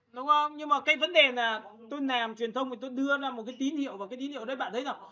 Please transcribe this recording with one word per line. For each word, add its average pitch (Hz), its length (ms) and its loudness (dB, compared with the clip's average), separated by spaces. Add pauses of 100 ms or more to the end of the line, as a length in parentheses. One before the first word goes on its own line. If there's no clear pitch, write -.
(120)
Đúng 254 140 -8
không? 294 300 4
Nhưng 302 120 -6
mà 285 120 4
cái 302 160 4
vấn 311 160 0
đề 285 200 8
là 226 300 0 (280)
tôi 285 100 -6
làm 240 340 0
truyền 226 180 -4
thông 262 180 -2
thì 247 100 -8
tôi 262 100 -8
đưa 277 280 0
ra 277 120 -4
một 240 160 -8
cái 247 120 -10
tín 277 180 -2
hiệu, 269 200 -4
và 196 100 -8
cái 226 100 -10
tín 269 140 -8
hiệu 254 140 -8
đấy 262 120 -6
bạn 220 160 -6
thấy 247 120 -4
rằng, 277 120 -6 (160)